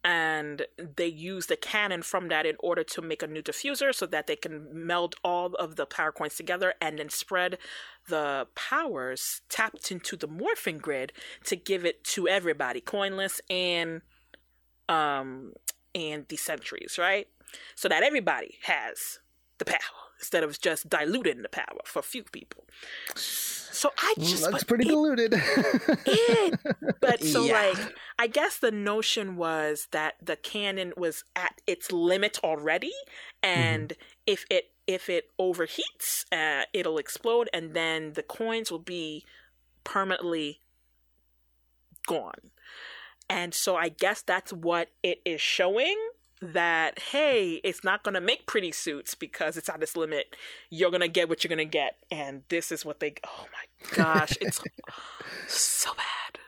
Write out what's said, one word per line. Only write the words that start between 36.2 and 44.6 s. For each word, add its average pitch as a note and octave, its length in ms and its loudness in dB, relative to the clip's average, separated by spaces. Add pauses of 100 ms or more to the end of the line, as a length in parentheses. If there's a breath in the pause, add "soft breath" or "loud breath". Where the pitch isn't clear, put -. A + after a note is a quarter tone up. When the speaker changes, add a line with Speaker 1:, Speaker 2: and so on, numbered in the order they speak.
Speaker 1:
uh, D#3 400 2
it'll F3 240 0
explode, A3+ 560 0
and E3 200 -4
then D#3+ 400 0
the D3+ 100 -6
coins A3+ 480 -4
will E3 80 -6
be D#3+ 440 -8 (640 soft breath)
permanently F3 760 -2 (1500)
gone. C3+ 440 -6 (800 loud breath)
And F3 240 0
so - 220 2
I E3+ 140 2
guess F#3+ 320 2
that's F#3 300 0
what E3+ 380 0 (140)